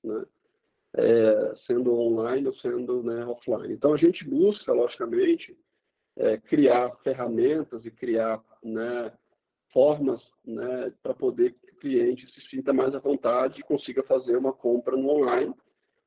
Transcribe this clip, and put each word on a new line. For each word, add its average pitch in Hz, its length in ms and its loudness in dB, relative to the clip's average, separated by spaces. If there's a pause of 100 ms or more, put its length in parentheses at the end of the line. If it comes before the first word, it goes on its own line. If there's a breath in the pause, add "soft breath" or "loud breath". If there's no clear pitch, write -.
né? 110 220 -6 (680)
É, 110 600 4 (100)
sendo 123 260 0
online 117 560 0
ou 131 100 -2
sendo, 123 440 -4
né, 117 240 -6
offline. 120 480 -6
Então, 143 200 2
a 147 40 0
gente 165 320 2
busca, 185 440 0
logicamente, 120 840 -2 (600)
é, 110 200 0
criar 123 600 2
ferramentas 123 840 -2
e 117 60 -14
criar, 113 540 -4 (200)
né, 117 480 -8 (600)
formas, 135 500 2 (240)
né, 120 480 -6 (100)
pra 127 100 -4
poder 123 400 0
que - 180 -20
o - 80 -20
cliente 127 540 0
se - 160 -20
sinta 135 220 -2
mais 131 240 0
à 135 40 -8
vontade 131 600 0
e - 40 -16
consiga 131 400 -4
fazer 127 340 0
uma 135 160 -2
compra 123 420 -2
no 135 140 0
online. 135 440 0 (540)